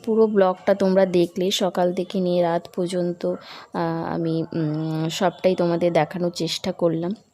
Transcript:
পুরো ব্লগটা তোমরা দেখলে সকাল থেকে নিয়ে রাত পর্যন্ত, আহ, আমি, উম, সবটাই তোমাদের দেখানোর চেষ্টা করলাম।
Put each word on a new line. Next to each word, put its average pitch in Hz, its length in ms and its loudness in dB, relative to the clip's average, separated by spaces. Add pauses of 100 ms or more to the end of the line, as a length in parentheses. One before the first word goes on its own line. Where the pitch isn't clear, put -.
পুরো 220 220 4
ব্লগটা 196 480 2
তোমরা 190 320 4
দেখলে 180 440 0
সকাল 180 440 0
থেকে 185 260 -4
নিয়ে 175 220 2
রাত 170 320 0
পর্যন্ত, 180 520 -2
আহ, 165 880 -6
আমি, 165 380 -2
উম, 160 580 -2
সবটাই 185 440 0
তোমাদের 175 380 2
দেখানোর 170 380 0
চেষ্টা 170 420 -6
করলাম। 170 420 -2 (200)